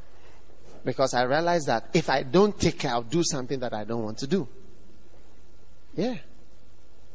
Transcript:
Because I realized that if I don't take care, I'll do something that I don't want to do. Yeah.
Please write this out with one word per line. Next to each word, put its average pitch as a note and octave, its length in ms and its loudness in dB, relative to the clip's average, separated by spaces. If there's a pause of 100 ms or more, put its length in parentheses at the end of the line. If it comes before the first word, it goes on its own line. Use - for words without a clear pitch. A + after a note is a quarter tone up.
(840)
Because C3 300 2
I B2 100 4
realized D#3 440 2
that A#2 260 2
if D#3+ 160 4
I C#3 140 2
don't F#3 360 6
take E3 200 2
care, C#3 120 0
I'll A#2+ 120 2
do D3+ 200 4
something C3 360 0
that A#2+ 140 -2
I G#2+ 100 -2
don't A2+ 200 -2
want G#2+ 160 -2
to C#3+ 80 -2
do. D#3+ 200 2 (1500)
Yeah. A3 200 2 (1000)